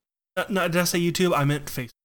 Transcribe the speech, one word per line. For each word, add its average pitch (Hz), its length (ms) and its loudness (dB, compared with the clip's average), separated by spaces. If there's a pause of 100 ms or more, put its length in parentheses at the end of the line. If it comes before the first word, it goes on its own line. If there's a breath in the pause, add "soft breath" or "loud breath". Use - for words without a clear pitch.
(380)
Uh, 185 120 -2
no, 185 180 0
did 175 140 2
I - 20 4
say 175 160 0
YouTube? 170 360 2
I 143 80 2
meant 147 220 0
Facebook. 120 240 -8 (160)